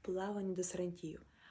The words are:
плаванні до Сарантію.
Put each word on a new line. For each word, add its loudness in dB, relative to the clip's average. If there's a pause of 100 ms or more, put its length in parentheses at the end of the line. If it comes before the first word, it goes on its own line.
плаванні 2
до 2
Сарантію. -2 (300)